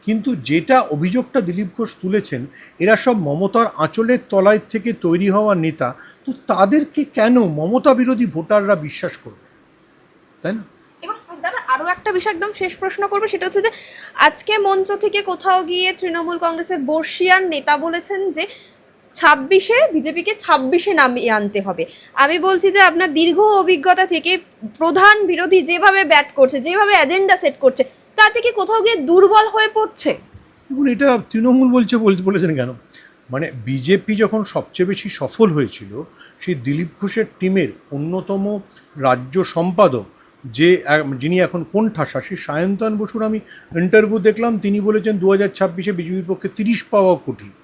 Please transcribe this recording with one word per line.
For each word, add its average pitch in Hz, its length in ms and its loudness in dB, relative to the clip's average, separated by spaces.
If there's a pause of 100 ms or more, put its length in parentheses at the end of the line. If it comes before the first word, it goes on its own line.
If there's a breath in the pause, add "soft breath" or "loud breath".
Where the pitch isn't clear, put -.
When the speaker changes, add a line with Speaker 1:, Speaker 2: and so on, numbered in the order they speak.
Speaker 1:
কিন্তু 220 320 -2
যেটা 170 440 0
অভিযোগটা 185 600 -2
দিলীপ 180 260 -4 (100)
ঘোষ 220 260 -6
তুলেছেন, 180 440 -4 (320 loud breath)
এরা 196 180 4
সব 240 220 0
মমতার 190 480 0 (100)
আঁচলের 226 420 0 (100)
তলায় 202 300 4 (100)
থেকে 226 240 -4
তৈরি 175 360 0
হওয়া 208 260 2
নেতা, 156 400 -2 (320 loud breath)
তো 262 60 -6 (140)
তাদেরকে 247 580 2
কেন 240 400 2
মমতা 185 500 2
বিরোধী 240 320 0
ভোটাররা 196 480 0
বিশ্বাস 151 420 -8
করবে, - 300 -20 (960)
তাই 175 100 -4
না? 214 120 -8 (380)
Speaker 2:
এবং 415 120 -8 (280)
দাদা, 339 300 -6
আরও 320 140 -4
একটা 359 260 -4
বিষয় 370 220 -2
একদম 392 180 -6
শেষ 370 240 -8
প্রশ্ন 392 320 -4
করবো, 403 180 -2
সেটা 381 200 -4
হচ্ছে 381 140 -2
যে 440 100 0 (440 loud breath)
আজকে 311 440 0
মঞ্চ 392 340 0
থেকে 403 300 -2
কোথাও 370 420 -2
গিয়ে 359 280 0
তৃণমূল 339 460 -6
কংগ্রেসের 339 400 -4
বর্ষিয়ান 339 680 0
নেতা 294 280 0
বলেছেন 339 540 -4
যে 311 160 -6 (680 loud breath)
ছাব্বিশে 381 800 2
বিজেপিকে 320 460 -4
ছাব্বিশে 320 560 0
নামিয়ে 247 360 2
আনতে 208 300 -2
হবে। 180 260 -6 (280 loud breath)
আমি 294 240 2
বলছি 381 320 2
যে 392 100 4
আপনার 349 340 4
দীর্ঘ 330 260 2
অভিজ্ঞতা 370 680 4
থেকে 359 320 0 (400)
প্রধান 381 480 4
বিরোধী 349 360 2
যেভাবে 381 420 2
ব্যাট 285 300 2
করছে, 269 260 2
যেভাবে 392 320 2
এজেন্ডা 370 440 4
সেট 311 240 -2
করছে, 254 240 2 (320 loud breath)
তাতে 427 240 4
কি 480 120 0
কোথাও 415 300 0
গিয়ে 453 140 2
দুর্বল 370 520 4
হয়ে 427 260 0
পড়ছে? 427 380 -2 (580)
Speaker 1:
দেখুন, 277 180 0
এটা 247 300 2 (120)
তৃণমূল 254 420 4
বলছে, 247 240 2
বল-, 196 260 2
বলেছেন 185 320 0
কেন? 127 180 -4 (580 loud breath)
মানে, 143 200 -6 (140)
বিজেপি 151 520 0
যখন 214 280 0
সবচেয়ে 180 420 -4
বেশি 196 220 -6
সফল 185 420 -2
হয়েছিল, 120 520 -4 (380 soft breath)
সেই 180 140 -4
দিলীপ 147 340 -4 (120)
ঘোষের 202 240 -4 (160)
টিমের 185 280 0 (220)
অন্যতম 190 720 -6 (360 soft breath)
রাজ্য 131 480 0
সম্পাদক, 165 600 0 (400 soft breath)
যে, 151 420 2
আহ, 143 280 0
যিনি 156 260 -2
এখন 170 320 -2
কোণঠাসা, 196 480 -2
সেই 190 160 -12
সায়ন্তন 196 600 -4
বসুর 214 280 -6
আমি 214 160 -4 (400 loud breath)
ইন্টারভিউ 214 380 2
দেখলাম, 214 400 0
তিনি 202 220 -2
বলেছেন 214 380 -2
দু 185 120 2
হাজার 196 180 2
ছাব্বিশে 190 440 -4
বিজেপির 180 360 -6
পক্ষে 190 200 -6
তিরিশ 214 360 -2
পাওয়া 190 320 2 (100)
কঠিন। 101 240 -10 (140)